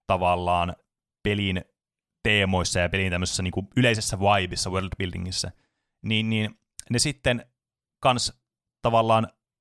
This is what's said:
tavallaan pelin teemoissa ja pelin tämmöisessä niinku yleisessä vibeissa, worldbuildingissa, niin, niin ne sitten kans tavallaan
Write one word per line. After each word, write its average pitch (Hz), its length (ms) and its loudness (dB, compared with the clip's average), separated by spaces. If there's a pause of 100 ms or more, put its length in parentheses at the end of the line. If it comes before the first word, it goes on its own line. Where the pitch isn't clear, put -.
tavallaan 90 680 0 (480)
pelin 202 380 0 (600)
teemoissa 95 560 2
ja 87 100 2
pelin 95 220 0
tämmöisessä 90 320 -2
niinku 92 240 -4 (100)
yleisessä 113 420 2
vibeissa, 95 500 0
worldbuildingissa, 92 840 -6 (540)
niin, 110 240 0
niin 107 300 -2 (300)
ne 117 100 0
sitten 123 460 -2 (540)
kans 123 340 0 (480)
tavallaan 113 460 2 (340)